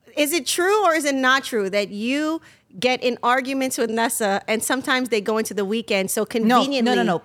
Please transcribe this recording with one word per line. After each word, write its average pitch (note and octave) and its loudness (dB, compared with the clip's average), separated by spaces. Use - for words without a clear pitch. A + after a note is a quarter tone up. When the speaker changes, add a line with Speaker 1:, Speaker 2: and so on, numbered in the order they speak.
Speaker 1:
Is D4 0
it D#4+ -2
true G4+ 2
or E4 4
is D#4 0
it C#4+ 0
not C4 2
true G#3 -2
that G3+ -2
you C#4+ -2
get B3 0
in A#3+ 0
arguments C4 0
with A#3 0
Nessa A3 0
and A3 0
sometimes B3+ -2
they A3 0
go G#3+ -2
into A3 -2
the G3+ -2
weekend, G3 0
so G#3+ 0
Speaker 2:
No, - -4
Speaker 1:
conveniently B3 2
Speaker 2:
no, B3 2
no, - -
no. E3+ 2